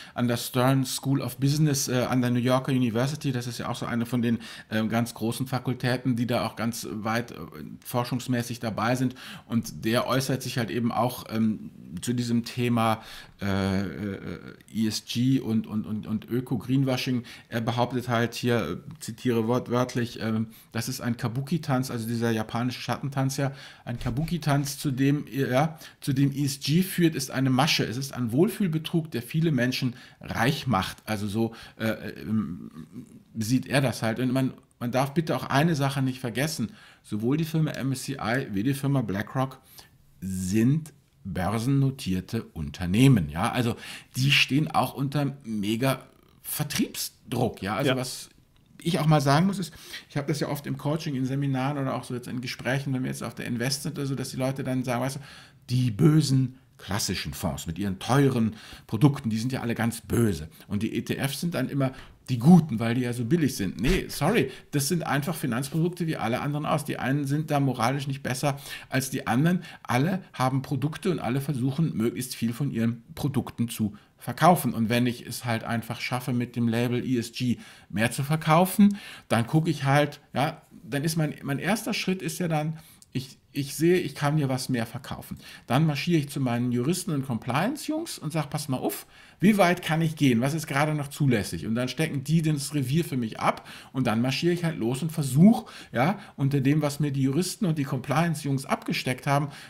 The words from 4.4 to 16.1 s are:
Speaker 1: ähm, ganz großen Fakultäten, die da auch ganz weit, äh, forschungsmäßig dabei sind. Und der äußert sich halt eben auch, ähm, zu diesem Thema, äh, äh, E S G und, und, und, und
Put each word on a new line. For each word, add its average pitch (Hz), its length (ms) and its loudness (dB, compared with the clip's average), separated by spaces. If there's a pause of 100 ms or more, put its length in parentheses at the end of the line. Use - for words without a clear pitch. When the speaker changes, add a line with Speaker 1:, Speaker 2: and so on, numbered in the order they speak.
Speaker 1:
ähm, 110 200 0
ganz 117 240 0
großen 113 340 -4
Fakultäten, 127 720 0
die 120 100 0
da 110 180 0
auch 110 120 -4
ganz 113 340 -4
weit, 110 400 -4
äh, - 40 -14 (500)
forschungsmäßig 120 720 -2
dabei 113 380 0
sind. 127 180 0 (320)
Und 110 380 -4
der 113 200 2
äußert 131 380 0
sich 123 140 -6
halt 113 120 -2
eben 117 220 0
auch, 123 320 0 (100)
ähm, 110 380 0 (300)
zu 123 100 -2
diesem 120 320 0
Thema, 117 600 2 (380)
äh, 98 400 0
äh, 95 580 -8 (340)
E 110 140 0
S - 180 -4
G 127 340 2
und, 110 260 0
und, 107 200 -4
und, 104 220 -6
und 107 220 -4